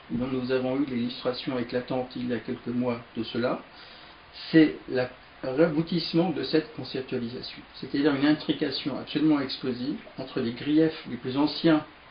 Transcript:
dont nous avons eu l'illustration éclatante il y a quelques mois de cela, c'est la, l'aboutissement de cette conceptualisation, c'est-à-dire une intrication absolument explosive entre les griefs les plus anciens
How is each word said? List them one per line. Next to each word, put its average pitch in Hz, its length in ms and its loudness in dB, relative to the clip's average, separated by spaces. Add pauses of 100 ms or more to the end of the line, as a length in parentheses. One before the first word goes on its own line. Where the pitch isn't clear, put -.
(120)
dont 120 160 -2
nous 127 240 -2
avons 131 260 0
eu 143 80 2
l'illustration 123 720 -4
éclatante 123 580 -4
il 123 140 -4
y 123 40 -2
a 113 40 0
quelques 120 300 -8
mois 120 340 -2 (160)
de 113 60 -2
cela, 123 380 -2 (920)
c'est 156 240 8 (140)
la, 127 200 -2 (340)
l'aboutissement 165 840 2
de 135 140 -2
cette 156 320 0
conceptualisation, 131 840 -6 (140)
c'est-à-dire 143 400 2
une 135 120 4
intrication 147 720 0
absolument 147 440 2
explosive 127 560 -4 (200)
entre 131 220 -6
les 117 120 0
griefs 151 580 2
les 123 80 -6
plus 127 180 -6
anciens 151 480 4 (280)